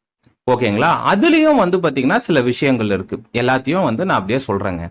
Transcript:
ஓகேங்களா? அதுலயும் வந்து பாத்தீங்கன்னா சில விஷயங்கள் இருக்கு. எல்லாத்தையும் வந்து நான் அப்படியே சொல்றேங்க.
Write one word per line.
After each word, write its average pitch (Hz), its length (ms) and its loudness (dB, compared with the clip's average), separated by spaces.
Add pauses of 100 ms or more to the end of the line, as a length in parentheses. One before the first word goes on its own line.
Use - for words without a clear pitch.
(520)
ஓகேங்களா? 120 400 0 (200)
அதுலயும் 302 520 4
வந்து 180 140 2
பாத்தீங்கன்னா 147 380 0
சில 165 260 0
விஷயங்கள் 123 540 0
இருக்கு. 95 220 -6 (160)
எல்லாத்தையும் 131 540 0
வந்து 117 180 -2
நான் 151 140 0
அப்படியே 104 280 -4
சொல்றேங்க. 95 440 -4